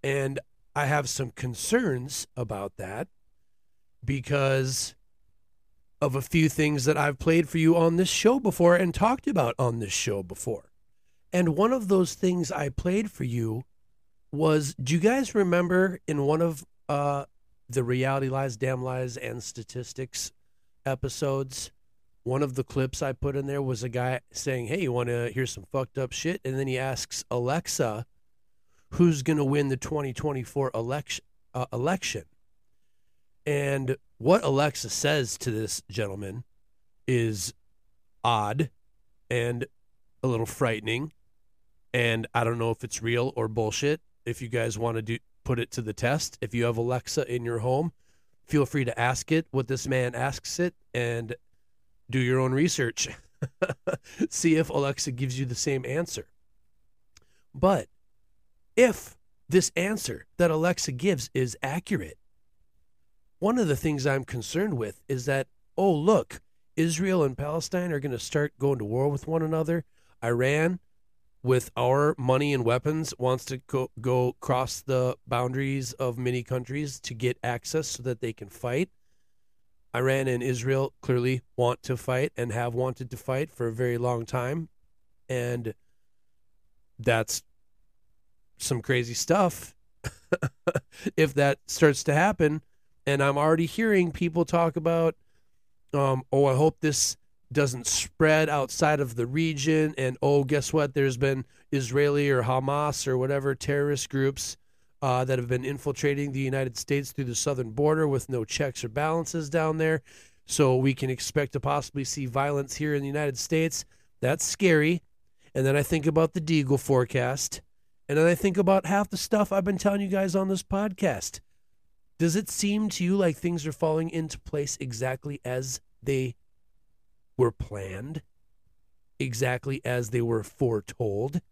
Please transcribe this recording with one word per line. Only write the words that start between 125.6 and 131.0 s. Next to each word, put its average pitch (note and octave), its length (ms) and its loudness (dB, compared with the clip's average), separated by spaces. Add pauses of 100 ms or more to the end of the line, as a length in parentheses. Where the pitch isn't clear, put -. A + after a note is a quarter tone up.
they C3 320 -2 (1000)
were A#2+ 160 4
planned? G#2 720 -10 (960)
Exactly B2+ 640 -2
as A#2+ 260 -2
they A#2+ 120 0
were A2+ 200 0
foretold? A#2 1000 -2 (120)